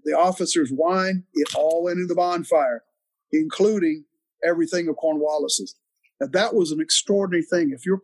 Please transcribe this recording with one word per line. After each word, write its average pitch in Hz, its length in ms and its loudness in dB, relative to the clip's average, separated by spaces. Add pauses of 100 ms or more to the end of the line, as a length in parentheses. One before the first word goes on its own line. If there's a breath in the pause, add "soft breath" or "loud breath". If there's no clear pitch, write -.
the 151 80 -2
officers' 170 580 0
wine, 185 640 0
it - 220 -2
all 160 300 0
went 180 140 -2
in 180 80 -2
the 175 80 -2
bonfire, 170 680 0 (480)
including 156 720 2 (400)
everything 170 440 0
of 151 80 -2
Cornwallis's. 151 800 -2 (440)
Now, 139 60 -4
that 190 280 0
was 170 180 2
an 156 80 -2
extraordinary 180 640 0
thing. 165 320 0
If - 120 -12
you're 190 180 0